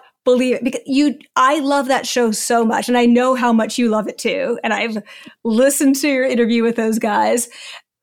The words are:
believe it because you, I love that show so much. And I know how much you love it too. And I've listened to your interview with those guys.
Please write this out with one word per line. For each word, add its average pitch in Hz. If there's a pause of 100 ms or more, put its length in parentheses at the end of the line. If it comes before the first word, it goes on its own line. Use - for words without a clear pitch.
(260)
believe 254
it -
because 254
you, 277 (180)
I 269
love 277
that 262
show 240
so 233
much. 208
And 247
I 240
know 247
how 240
much 220
you 240
love 214
it -
too. 190
And 226
I've 214 (460)
listened 269
to 302
your 262
interview 233
with 226
those 220
guys. 220 (560)